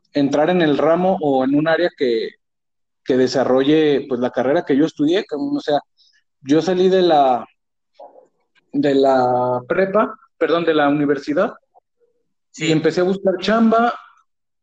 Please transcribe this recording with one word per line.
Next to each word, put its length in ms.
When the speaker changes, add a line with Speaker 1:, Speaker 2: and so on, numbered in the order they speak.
Speaker 1:
entrar 380
en 120
el 160
ramo 420
o 240
en 120
un 120
área 280
que, 340
que 120
desarrolle, 920
pues, 120
la 100
carrera 340
que 120
yo 100
estudié, 380
cabrón. 320
O 40
sea, 200
yo 200
salí 260
de 140
la, 420
de 220
la 720
prepa, 480
perdón, 260
de 100
la 140
universidad, 680
Speaker 2:
Sí. 120
Speaker 1:
y 40
empecé 280
a 40
buscar 360
chamba, 520